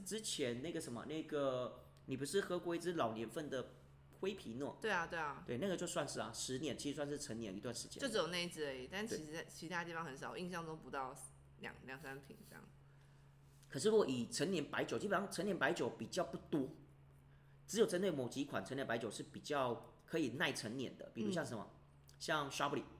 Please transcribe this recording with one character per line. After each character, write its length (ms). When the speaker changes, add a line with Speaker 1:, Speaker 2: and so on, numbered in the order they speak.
Speaker 1:
之 160
前 400
那 100
个 80
什 140
么， 120
那 180
个， 640
你 100
不 80
是 180
喝 180
过 160
一 40
支 140
老 200
年 140
份 220
的 320
灰 120
皮 200
诺。 280
Speaker 2:
对 80
啊， 160
对 140
啊。 260
Speaker 1:
对， 120
那 100
个 80
就 100
算 220
是 140
啊， 120
十 260
年， 180
其 120
实 60
算 140
是 100
成 180
年 160
一 60
段 160
时 140
间。 120
Speaker 2:
就 60
只 100
有 100
那 140
一 60
支 180
而 80
已， 160
但 160
其 120
实 160
在 100
Speaker 1:
对。 60
Speaker 2:
其 180
他 160
地 100
方 120
很 100
少， 160
我 60
印 120
象 160
中 120
不 120
到 240
两， 160
两 140
三 220
瓶 160
这 80
样。 80
Speaker 1:
可 120
是 100
如 60
果 100
以 220
成 240
年 120
白 220
酒， 120
基 100
本 120
上 120
成 120
年 140
白 160
酒 160
比 180
较 160
不 140
多， 200
只 120
有 60
针 140
对 120
某 180
几 160
款 180
成 120
年 100
白 120
酒 120
是 140
比 160
较 540
可 140
以 120
耐 220
陈 240
年 200
的， 160
比 100
如 80
像 140
什 120
么， 120
Speaker 2:
嗯。 60
Speaker 1:
像 320
Chablis， 320